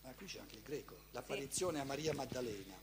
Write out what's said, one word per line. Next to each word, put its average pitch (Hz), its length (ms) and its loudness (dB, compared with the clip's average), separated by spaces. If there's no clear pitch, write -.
Ah, - 120 -6
qui 196 100 -8
c'è 165 140 -6
anche 151 160 -10
il - 80 -12
greco. 139 320 -2
L'apparizione 143 680 2
a 139 40 2
Maria 143 300 4
Maddalena. 117 680 0